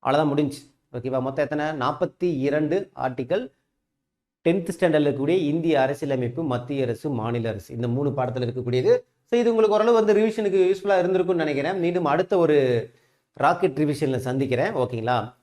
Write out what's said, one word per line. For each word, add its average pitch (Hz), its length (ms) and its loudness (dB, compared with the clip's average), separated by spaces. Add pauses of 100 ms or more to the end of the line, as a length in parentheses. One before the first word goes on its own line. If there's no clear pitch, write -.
அவ்வளோதான், 143 280 2
முடிஞ்சு. 143 260 -2 (380)
ஓகேவா? 127 300 -4
மொத்தம் 135 200 -2
எத்தனை? 151 180 -4 (160)
நாற்பத்தி 156 480 -2 (200)
இரண்டு 151 280 0 (280)
ஆர்டிகல் 131 380 -4 (1000)
டென்த் 175 300 0
ஸ்டாண்டர்டில் 151 320 2
இருக்கக்கூடிய 143 320 0 (140)
இந்திய 160 220 0 (100)
அரசியலமைப்பு, 131 560 -4 (120)
மத்திய 127 340 -4
அரசு, 120 200 -6 (140)
மாநில 117 320 -4
அரசு, 98 240 -10
இந்த 120 180 -4
மூணு 143 240 0
பாடத்துல 127 280 -4
இருக்கக்கூடியது. 127 460 0 (360)
So, - 120 -4
இது 240 120 2
உங்களுக்கு 220 240 4
ஓரளவு 226 240 4
வந்து 214 180 4
ரிவிஷனுக்கு 214 500 0
யூஸ்ஃபுல்லா 196 340 2
இருந்திருக்கும்னு 180 420 0
நினைக்கிறேன். 151 400 -2
மீண்டும் 165 280 0
அடுத்த 185 320 2
ஒரு 151 120 4 (880)
ராக்கெட் 160 380 2
ரிவிஷன்ல 139 460 0
சந்திக்கிறேன். 135 440 0 (100)
ஓகேங்களா? 120 360 -2 (240)